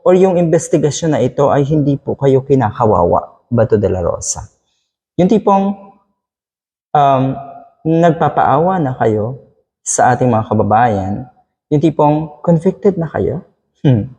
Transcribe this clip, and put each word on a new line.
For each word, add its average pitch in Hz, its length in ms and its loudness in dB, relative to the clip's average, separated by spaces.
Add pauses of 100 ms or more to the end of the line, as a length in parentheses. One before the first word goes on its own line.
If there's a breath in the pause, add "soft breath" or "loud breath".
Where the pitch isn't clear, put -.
or 180 160 2
yung 185 240 2
investigasyon 160 720 -2
na 123 80 0
ito 127 320 0
ay 139 160 0
hindi 143 320 0
po - 160 -8
kayo 131 240 2
kinakawawa, 110 1120 0
Bato 113 240 2
de 101 160 0
la 92 80 -4
Rosa. - 480 -6 (720)
Yung 185 80 2
tipong, 202 480 0 (1120)
um, 139 360 2 (600)
nagpapaawa 165 960 0
na 127 160 -4
kayo 113 480 -2 (400)
sa - 320 0
ating 127 160 0
mga 110 160 -2
kababayan, 107 800 0 (400)
yung 147 160 0
tipong 156 560 0
convicted 185 560 0
na 165 160 -6
kayo. 123 320 -4 (400)
Hmm. 117 340 0